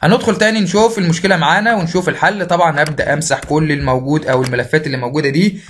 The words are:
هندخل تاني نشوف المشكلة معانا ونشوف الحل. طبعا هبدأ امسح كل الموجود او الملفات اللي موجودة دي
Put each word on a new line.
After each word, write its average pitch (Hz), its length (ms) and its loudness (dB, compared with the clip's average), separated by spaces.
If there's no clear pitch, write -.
هندخل 220 360 2
تاني 220 240 0
نشوف 208 380 2
المشكلة 185 380 0
معانا 185 380 2
ونشوف 180 340 -2
الحل. 180 380 0
طبعا 165 360 2
هبدأ 147 300 -2
امسح 147 260 -2
كل 151 340 0
الموجود 139 540 -2
او 131 160 2
الملفات 127 440 -2
اللي 135 100 -4
موجودة 131 320 -2
دي 185 420 0